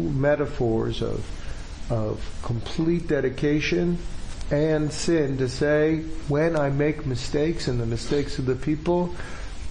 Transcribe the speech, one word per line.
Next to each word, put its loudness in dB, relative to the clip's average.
metaphors 2
of, -2
of -2
complete 0
dedication 2
and 2
sin 2
to 2
say, 4
when 2
I 2
make 0
mistakes 0
and 0
the 0
mistakes 0
of -2
the 2
people, 0